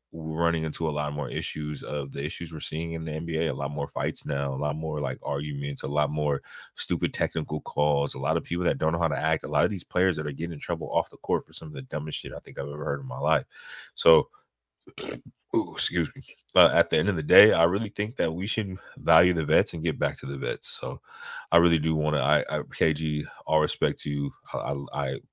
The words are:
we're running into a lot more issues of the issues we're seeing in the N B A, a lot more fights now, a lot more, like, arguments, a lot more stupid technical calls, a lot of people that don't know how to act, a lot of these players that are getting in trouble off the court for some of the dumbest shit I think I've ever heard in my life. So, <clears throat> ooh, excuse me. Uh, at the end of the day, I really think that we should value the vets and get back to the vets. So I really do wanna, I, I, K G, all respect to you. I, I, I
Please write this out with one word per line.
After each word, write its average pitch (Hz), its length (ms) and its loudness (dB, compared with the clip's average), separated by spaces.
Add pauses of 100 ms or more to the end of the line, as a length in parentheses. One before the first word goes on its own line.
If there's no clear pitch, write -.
(120)
we're 80 320 -4
running 82 200 2
into 78 240 -2
a 76 40 -2
lot 73 220 -2
more 71 160 -4
issues 76 540 -6
of 69 280 -6
the 69 120 -4
issues 82 280 -8
we're 78 80 -8
seeing 82 320 -6
in 82 140 -6
the 78 60 -4
N 80 140 -6
B 80 120 -4
A, 80 140 0
a - 20 -6
lot 69 160 -4
more 73 180 -4
fights 73 380 -4
now, 69 280 -2
a - 20 -6 (100)
lot 78 100 -2
more, 78 240 -4
like, 67 220 -4
arguments, 71 600 -4
a 73 40 -6
lot 73 220 0
more 76 320 -2 (320)
stupid 85 400 -2
technical 76 480 -2
calls, 71 520 0
a 67 60 -8
lot 76 160 0
of 80 80 -2
people 87 200 -2
that 76 140 2
don't 80 140 2
know 82 80 -2
how 82 80 2
to 71 100 -2
act, 78 260 0
a 73 40 -8
lot 76 160 2
of 92 60 0
these 95 140 -6
players 92 320 0
that 76 100 -4
are 73 60 -4
getting 80 220 -6
in 73 60 -10
trouble 82 320 -6
off 85 180 0
the - 80 -16
court 85 280 -2
for 78 80 -18
some 80 140 -10
of 76 60 -10
the 69 80 -6
dumbest 76 360 -6
shit 67 160 -10
I 73 60 -8
think 69 180 -12
I've 69 100 -6
ever 73 160 -8
heard 71 160 -2
in 67 80 -10
my 64 120 -8
life. 73 240 2 (500)
So, 80 360 6 (680)
<clears throat> - 580 -8
ooh, 92 180 0
excuse 82 420 0
me. 67 60 -12 (320)
Uh, 87 200 10
at 85 160 6
the 80 80 4
end 82 100 2
of 92 80 2
the 80 60 0
day, 95 300 10
I 85 120 6
really 101 260 2
think 107 260 -4
that 82 160 0
we 90 140 -4
should 98 300 -4 (220)
value 85 340 6
the 82 120 0
vets 80 300 2
and 80 80 -6
get 78 160 -2
back 71 220 -2
to - 60 -10
the 69 120 -6
vets. 60 300 -6
So - 320 -8 (520)
I 85 60 8
really 85 200 6
do 78 180 0
wanna, 76 240 0
I, 73 300 2
I, 76 120 -2 (120)
K 80 200 2
G, 76 300 -2 (220)
all 78 140 4
respect 76 400 0
to 73 100 -4
you. 71 200 -4 (240)
I, 65 40 -4
I, 67 160 -4 (360)
I 67 60 -4 (160)